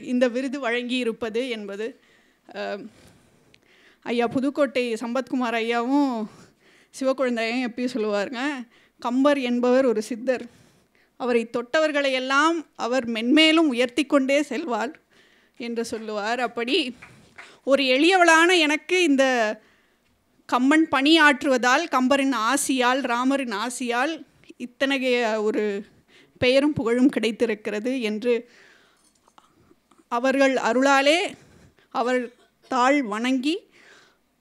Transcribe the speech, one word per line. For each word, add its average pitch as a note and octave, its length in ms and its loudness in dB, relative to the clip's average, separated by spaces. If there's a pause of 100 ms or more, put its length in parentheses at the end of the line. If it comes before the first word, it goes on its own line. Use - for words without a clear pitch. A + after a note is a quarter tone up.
இந்த B3 260 0
விருது B3+ 420 -6
வழங்கியிருப்பது A#3+ 800 -4
என்பது, G#3+ 520 -10 (560)
ஆ, G3+ 200 -8 (1300)
ஐயா A#3 240 -2
புதுக்கோட்டை B3+ 640 -2
சம்பத்குமார் B3 640 -4
ஐயாவும் A#3 720 -2 (760)
சிவக்குழந்தையும் B3+ 640 -2
எப்பயும் B3 280 -6
சொல்லுவாருங்க, G#3+ 460 -4 (580)
"கம்பர் C4+ 400 2
என்பவர் B3 480 0
ஒரு A3 160 0
சித்தர், B3 440 -6 (720)
அவரை A#3+ 340 -2
தொட்டவர்களையெல்லாம் C#4+ 1120 0 (120)
அவர் A#3+ 320 -2
மென்மேலும் D4+ 600 4
உயர்த்தி B3+ 360 -2
கொண்டே C#4 360 2
செல்வாள்" A#3+ 520 -4 (640)
என்று A#3 280 -8
சொல்லுவார். A3 560 -6
அப்படி B3 540 -4 (720)
ஒரு C4+ 180 4
எளியவளான E4 760 6
எனக்கு D#4 440 0
இந்த C4 540 2 (880)
கம்பன் C#4+ 440 2
பணியாற்றுவதால், C#4 960 2
கம்பரின் C4+ 440 2
ஆசியால், B3+ 680 0
ராமரின் B3+ 520 -2
ஆசியால் B3 720 -4 (320)
இத்தகைய B3 840 -2
ஒரு G#3 420 -2 (540)
பெயரும் C4+ 340 4
புகழும் B3 360 2
கிடைத்திருக்கிறது A3 920 -2
என்று A3+ 480 -2 (1600)
அவர்கள் C4 480 2
அருளாலே C#4 800 2 (540)
அவர் B3 420 -4 (380)
தாழ் C4+ 340 2
வணங்கி, B3+ 680 -4 (720)